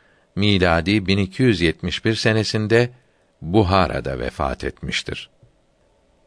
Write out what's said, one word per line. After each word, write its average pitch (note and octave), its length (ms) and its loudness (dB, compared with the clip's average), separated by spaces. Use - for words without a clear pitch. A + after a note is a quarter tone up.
miladi F#2 720 2
bin G2 100 2
iki G2 260 -2
yüz G#2 180 2
yetmiş E2 440 -2
bir A2 100 0
senesinde A2 760 0
Buhara'da D#2 800 0
vefat C2 440 -6
etmiştir. - 680 -8